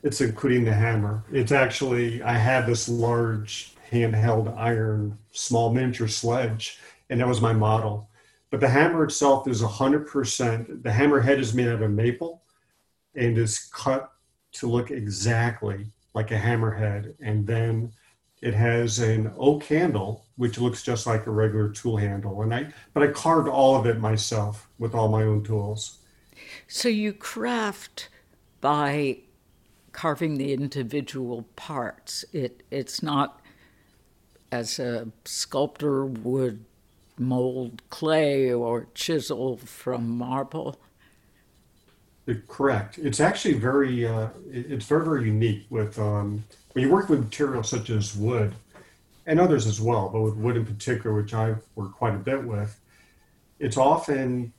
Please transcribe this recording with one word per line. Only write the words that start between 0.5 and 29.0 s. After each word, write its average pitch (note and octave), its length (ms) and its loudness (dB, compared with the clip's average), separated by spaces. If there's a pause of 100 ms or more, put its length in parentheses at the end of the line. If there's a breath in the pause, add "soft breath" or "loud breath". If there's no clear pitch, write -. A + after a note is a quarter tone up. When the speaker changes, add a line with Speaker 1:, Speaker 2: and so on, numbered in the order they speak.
Speaker 1:
the A2 80 4
hammer. G#2+ 580 2
It's B2+ 220 2
actually, B2 680 2
I A#2+ 100 0
had A#2+ 340 4
this A#2 220 0
large A#2 840 -2 (160)
handheld A2+ 680 2
iron, A2 640 0 (140)
small A#2 420 2
miniature B2 340 0
sledge, A#2 720 -2 (320 loud breath)
and A#2+ 100 0
that B2 80 2
was B2 120 2
my A#2 120 4
model. A2 560 2 (420 soft breath)
But - 100 -2
the C3+ 80 4
hammer D#3 360 6
itself C#3 440 4
is A2+ 140 0
a A2 60 2
hundred C#3 380 2
percent, A#2 760 -2
the A#2 100 -2
hammer C#3 280 6
head C3+ 200 4
is A2+ 140 -2
made B2 140 2
out A2+ 140 0
of G#2+ 80 2
maple A#2+ 520 0 (720)
and A#2+ 220 2
is A2 220 0 (140)
cut - 400 -2 (400)
to - 160 -6
look A#2+ 220 0
exactly A2 960 -2 (280)
like A2 160 -2
a A2+ 80 -2
hammerhead. G#2+ 840 -2
And G#2+ 260 -2
then A2+ 460 -2 (500 soft breath)
it A#2 120 -2
has A#2 460 2
an A2 360 2
oak D3 280 2
handle, A#2 600 0 (120)
which A#2+ 220 -2
looks A#2+ 240 -2
just A2+ 240 -4
like A2 200 0
a A#2 40 -6
regular G#2+ 380 2
tool A2+ 280 -4
handle. G2 460 -2
And A2 120 0
I, C#3+ 180 -6 (220 loud breath)
but C#3+ 80 4
I D3 60 6
carved D#3 400 2
all C3+ 280 6
of A2+ 100 2
it A2+ 140 2
myself G#2+ 680 -2 (100)
with A2+ 160 -4
all A2+ 140 2
my A2 160 4
own G#2+ 200 2
tools. G#2 540 -6 (680 loud breath)
Speaker 2:
So - 220 -2
you G#3+ 240 0
craft A3 960 -6 (520 soft breath)
by C#3+ 580 0 (720)